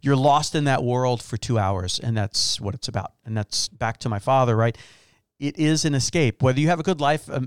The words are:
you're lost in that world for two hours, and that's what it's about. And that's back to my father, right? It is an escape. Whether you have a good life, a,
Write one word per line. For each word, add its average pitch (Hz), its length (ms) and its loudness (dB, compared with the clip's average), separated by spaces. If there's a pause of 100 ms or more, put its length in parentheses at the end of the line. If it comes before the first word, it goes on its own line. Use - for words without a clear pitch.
you're 139 120 2
lost 143 400 4
in 151 100 0
that 135 200 0
world 123 360 0
for - 160 -8
two 117 220 -2
hours, 98 400 0
and 113 180 -2
that's - 440 -2
what 101 160 -6
it's - 100 -10
about. - 260 -6 (140)
And 110 100 -6
that's - 320 -4
back 113 320 -6
to - 80 -6
my 104 120 -2
father, 131 340 2
right? 113 240 2 (640)
It 143 180 -4
is 156 260 2
an 147 120 0
escape. 131 460 0
Whether 131 180 2
you 156 80 2
have 170 100 2
a 156 60 -8
good 175 160 0
life, 147 280 0
a, 131 180 -4